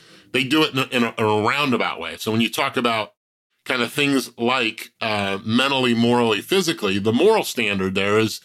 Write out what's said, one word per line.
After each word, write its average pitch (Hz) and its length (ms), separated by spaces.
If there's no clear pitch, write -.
they 131 100
do 151 200
it 156 100
in 135 60
a, 131 120
in 123 120
a, 113 140
in 113 80
a 107 220
roundabout 120 520
way. 82 180
So - 140
when 113 100
you 117 80
talk 139 260
about 117 380
kind 127 160
of 117 100
things 139 460
like, 117 540
uh, 101 420
mentally, 127 520
morally, 117 440
physically, 156 600
the 107 120
moral 180 320
standard 98 520
there 101 240
is 110 260